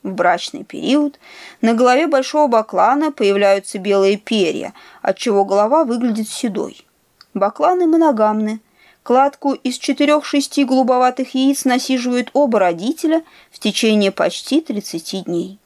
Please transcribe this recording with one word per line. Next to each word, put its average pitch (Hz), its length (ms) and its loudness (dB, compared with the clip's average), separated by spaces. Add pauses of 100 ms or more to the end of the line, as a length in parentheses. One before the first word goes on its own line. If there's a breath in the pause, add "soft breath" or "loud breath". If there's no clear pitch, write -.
В 196 100 -8
брачный 175 500 -2
период 285 560 -2 (400 loud breath)
на 226 140 2
голове 254 340 4
большого 285 400 0
баклана 233 640 2
появляются 202 680 0
белые 196 400 2
перья, 202 560 -2 (280 loud breath)
отчего 196 440 0
голова 214 380 2
выглядит 226 460 -4
седой. - 580 -8 (460)
Бакланы 302 520 0
моногамны. 220 760 2 (420 soft breath)
Кладку 277 500 0
из 247 240 -6
четырех-шести 285 880 0
голубоватых 254 720 0
яиц 269 300 0
насиживают 247 680 -2
оба 247 260 2
родителя 240 640 0 (280 soft breath)
в - 80 -20
течение 208 520 2
почти 196 500 -2
тридцати 190 600 -8
дней. 180 440 -6